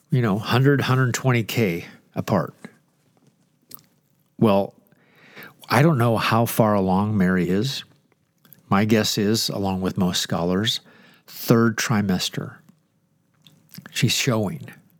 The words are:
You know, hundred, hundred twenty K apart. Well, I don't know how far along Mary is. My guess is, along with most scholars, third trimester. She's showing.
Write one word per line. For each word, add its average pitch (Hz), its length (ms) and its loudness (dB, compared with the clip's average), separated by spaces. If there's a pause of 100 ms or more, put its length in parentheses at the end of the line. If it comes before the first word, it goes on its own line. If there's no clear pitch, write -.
(100)
You 127 100 2
know, 107 180 0
hundred, 131 440 2
hundred 127 320 0
twenty 120 300 0
K 90 420 -2 (300)
apart. - 360 -2 (1900)
Well, 101 360 2 (960)
I 120 120 4
don't 160 160 4
know 113 180 2
how 113 300 0
far 110 280 2
along 101 420 0
Mary 92 320 2
is. 107 360 -4 (840)
My 101 160 2
guess 107 320 2
is, 110 340 0
along 95 320 -4
with 90 140 -4
most 90 240 0
scholars, 92 600 -2 (480)
third 117 480 2
trimester. 104 800 -4 (1400)
She's 117 200 0
showing. 107 560 -2 (320)